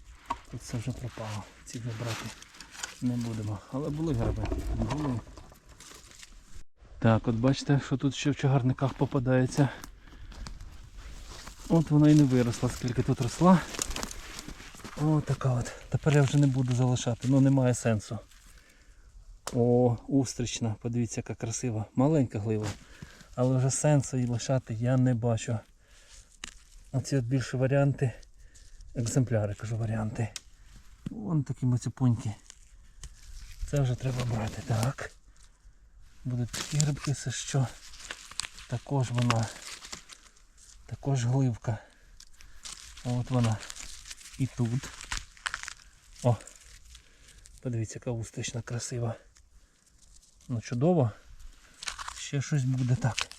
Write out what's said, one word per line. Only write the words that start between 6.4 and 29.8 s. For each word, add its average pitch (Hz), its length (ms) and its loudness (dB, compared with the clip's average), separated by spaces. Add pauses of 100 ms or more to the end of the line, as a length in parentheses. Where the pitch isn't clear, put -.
Так, 113 260 4
от 117 60 2
бачите, 135 520 2
що 139 100 -2
тут 135 180 -2
ще - 160 0
в 135 60 0
чагарниках 131 580 2
попадається. 131 760 2 (2000)
От 165 220 4
вона 151 200 8
і 151 40 10
не 151 100 10
виросла, 123 460 4
скільки 123 320 -2
тут - 180 2
росла. 160 400 8 (1400)
О, 151 180 4
така 135 320 0
от. 120 200 -2 (160)
Тепер - 260 2
я 147 80 8
вже 135 160 4
не 143 80 6
буду 127 280 2
залишати, 123 540 2
ну 135 120 6
немає 135 340 6
сенсу. 113 440 0 (1300)
О, 120 440 4 (120)
устрична, 120 720 0
подивіться, 120 400 -2
яка 113 140 -6
красива. 110 500 -4 (100)
Маленька 131 440 4
глива. 107 280 0 (680)
Але 127 220 2
вже 131 140 4
сенсу 143 460 2
її 123 120 0
лишати 120 460 -2
я 120 220 2
не 127 180 6
бачу. 117 440 0 (1300)
Оці 131 240 -2
от 131 80 0
більше 127 320 -2
варіанти. 131 560 2 (840)
Екземпляри, 113 600 0
кажу, 110 220 -6
варіанти. 110 520 -2 (840)